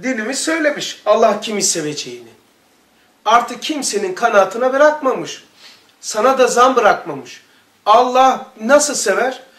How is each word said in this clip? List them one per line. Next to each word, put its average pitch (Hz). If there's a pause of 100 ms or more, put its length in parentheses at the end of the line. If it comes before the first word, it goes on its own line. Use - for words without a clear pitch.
dinimiz 233
söylemiş 302
Allah 214
kimi 214
seveceğini. 127 (960)
Artık 233
kimsenin 202
kanaatına 226
bırakmamış. 269 (560)
Sana 220
da 254
zan 254
bırakmamış. 170 (420)
Allah 247 (140)
nasıl 277
sever? 214 (160)